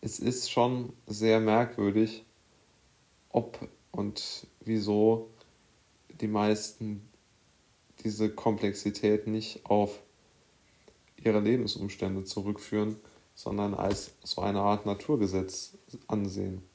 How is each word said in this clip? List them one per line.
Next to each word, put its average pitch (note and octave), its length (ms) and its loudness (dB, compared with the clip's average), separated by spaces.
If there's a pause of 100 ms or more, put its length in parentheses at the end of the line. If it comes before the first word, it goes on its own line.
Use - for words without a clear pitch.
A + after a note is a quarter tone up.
Es - 180 -8
ist - 300 -2
schon B2 440 0 (140)
sehr A2 340 4
merkwürdig, A2 840 2 (1040)
ob - 300 -2 (320)
und - 560 -6 (140)
wieso A2 680 4 (920)
die A2+ 60 -2
meisten G#2+ 800 0 (920)
diese G#2+ 260 0
Komplexität G#2 960 0
nicht A2 380 -6
auf G#2 340 2 (1160)
ihre G#2+ 220 4
Lebensumstände G2 840 -2
zurückführen, G#2 720 -2 (400)
sondern G2+ 380 -4
als F#2+ 400 -2 (100)
so - 180 -6
eine G2+ 200 0
Art G2+ 240 2
Naturgesetz G2+ 920 -2 (300)
ansehen. F#2+ 540 -4 (140)